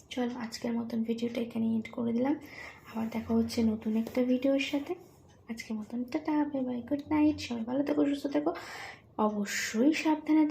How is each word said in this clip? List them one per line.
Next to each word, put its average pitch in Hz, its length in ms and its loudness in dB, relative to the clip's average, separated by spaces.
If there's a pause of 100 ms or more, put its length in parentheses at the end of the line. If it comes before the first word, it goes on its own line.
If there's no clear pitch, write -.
(120)
চলো 247 220 -2 (100)
আজকের 233 340 -4
মতন 233 200 -2 (100)
ভিডিওটা 233 380 -2
এখানে 226 280 -2
এন্ড 220 120 -2 (100)
করে 233 200 0
দিলাম। 269 200 2 (520)
আবার 226 260 -4
দেখা 226 240 -2
হচ্ছে 226 200 0 (140)
নতুন 220 200 -2 (100)
একটা 233 180 -2 (100)
ভিডিওর 277 400 2
সাথে। 285 220 -2 (580)
আজকের 226 300 -8
মতন 240 180 -8 (120)
টাটা, 311 240 -2 (160)
বাই 269 180 -2
বাই, 247 200 -4
গুড 285 140 -2 (100)
নাইট। 302 240 6 (100)
সবাই 233 240 -6
ভালো 269 180 2
থেকো, 294 120 2 (100)
সুস্থ 285 140 -2 (120)
থেকো, 294 140 2 (760)
অবশ্যই 214 680 2 (100)
সাবধানে 311 480 4